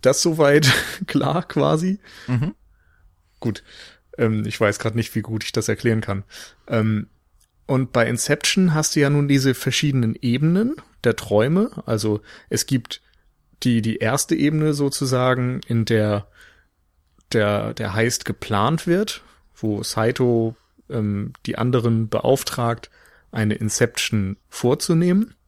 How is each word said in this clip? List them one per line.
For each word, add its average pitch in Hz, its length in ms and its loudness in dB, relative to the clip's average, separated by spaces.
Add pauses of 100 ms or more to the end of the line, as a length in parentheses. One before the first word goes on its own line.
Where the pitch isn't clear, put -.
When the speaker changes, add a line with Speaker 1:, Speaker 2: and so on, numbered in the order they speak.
Speaker 1:
das - 220 4
soweit 156 480 6 (180)
<laughs> - 180 -10
klar 147 400 0
quasi? 160 540 0 (260)
Speaker 2:
Mhm. 127 280 -2 (840)
Speaker 1:
Gut. - 240 -4 (560)
Ähm, 110 280 0
ich 107 140 -6
weiß 104 180 2
grad 110 160 -4
nicht, 117 200 -4
wie 110 80 -2
gut 110 220 -6
ich - 80 -10
das 110 160 -2
erklären 110 320 0
kann. 98 240 -6 (440)
Ähm, 110 400 0 (580)
und 131 260 -2
bei 117 160 2
Inception 151 680 0
hast 156 200 0
du 156 60 2
ja 139 100 4
nun 147 180 2
diese 135 260 2
verschiedenen 131 680 0
Ebenen 170 560 0 (280)
der 117 120 2
Träume. 143 540 2 (160)
Also 107 340 0 (300)
es - 160 -4
gibt - 340 -4 (640)
die, 117 200 2
die 110 140 -2
erste 120 400 0
Ebene 151 380 2
sozusagen, 127 920 0
in 117 200 0
der 104 400 0 (1040)
der, 107 420 0
der 104 200 -6
Heist 117 300 0
geplant 110 640 -2
wird, 190 340 0 (320)
wo 104 300 -4
Saito, 117 720 0 (320)
ähm, 104 440 -4 (140)
die - 100 -6
anderen 117 520 2
beauftragt, 120 840 -2 (400)
eine 107 240 0
Inception 107 840 -2 (120)
vorzunehmen. 175 880 0 (140)